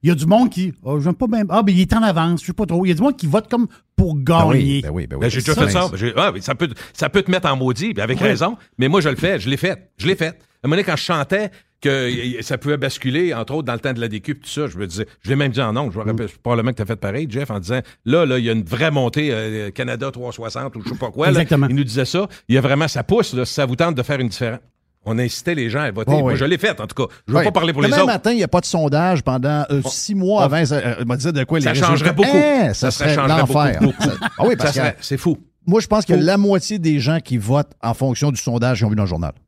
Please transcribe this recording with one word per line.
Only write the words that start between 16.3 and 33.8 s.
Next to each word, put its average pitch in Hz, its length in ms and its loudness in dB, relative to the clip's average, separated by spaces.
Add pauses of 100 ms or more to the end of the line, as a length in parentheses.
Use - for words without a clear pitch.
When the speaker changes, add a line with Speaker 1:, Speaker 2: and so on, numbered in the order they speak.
Speaker 3:
probablement 120 280 0
que 123 60 -6
t'as 104 80 -4
fait 110 120 -4
pareil, 110 320 -6
Jeff, 135 200 -6
en 107 100 -6
disant, 113 220 -4 (240)
là, 156 220 4
là, 127 100 2
il 117 80 0
y 117 40 0
a 113 40 0
une 110 100 0
vraie 123 280 -2
montée, 143 400 0
euh, 110 400 -6
Canada 123 400 -6
trois 123 200 -10
soixante 120 440 -10
ou 110 80 -12
je - 60 -8
sais 120 60 -8
pas 113 140 -8
quoi, 147 180 0
là. 185 40 4
Speaker 1:
Exactement. 156 360 4
Speaker 3:
Il 127 80 0
nous 143 80 2
disait 123 220 -2
ça. 190 220 -2 (200)
Il 117 60 2
y 131 60 6
a - 20 2
vraiment, 139 260 2
ça 135 160 -4
pousse, 220 300 0
là, 127 120 -2
si - 100 -10
ça 147 100 0
vous 123 100 -2
tente 165 200 0
de 127 80 -4
faire 143 160 -4
une 123 100 -2
différence. 110 300 -6 (480)
On 113 120 -2
incitait 123 340 -2
les 123 160 -2
gens 131 120 -2
à 135 100 -4
voter. 110 220 -4
Speaker 2:
Ouais, 151 80 4
Speaker 3:
Moi, 131 100 2
Speaker 2:
ouais. 110 40 0
Speaker 3:
je 135 100 0
l'ai 165 120 0
fait, 202 240 -2
en 104 60 -8
tout - 80 -14 (100)
cas. - 80 -12 (140)
Je 107 40 -4
veux 135 60 4
Speaker 2:
Ouais. 170 60 4
Speaker 3:
pas 214 80 2
parler 170 220 2
pour 143 100 0
les - 60 4
Speaker 2:
Demain 277 120 4
Speaker 3:
autres. 269 60 4
Speaker 2:
matin, 226 240 0
il 240 60 2
n'y 202 60 2
a - 40 0
pas - 120 2
de - 60 -4
sondage 160 560 0
pendant, 139 480 0
euh, 143 160 0
Speaker 3:
On, - 40 -2
Speaker 2:
six - 260 -4
mois 196 260 2
Speaker 3:
on, 139 40 6
Speaker 2:
avant, 156 200 2
ça, 143 120 0
euh, 120 240 -2
on 123 40 -2
va 123 100 0
dire 135 160 -2
de 143 120 0
quoi 160 160 0
les 147 60 0
Speaker 3:
ça 156 80 2
Speaker 2:
résultats. 165 180 4
Speaker 3:
changerait 156 220 2
beaucoup. 220 220 4
Speaker 2:
Hein, 277 380 4
ça 131 160 0
Speaker 3:
Ça - 0 -
serait 147 240 0
Speaker 2:
serait - 20 4 (120)
Speaker 3:
changerait 156 140 4
Speaker 2:
l'enfer. 135 400 2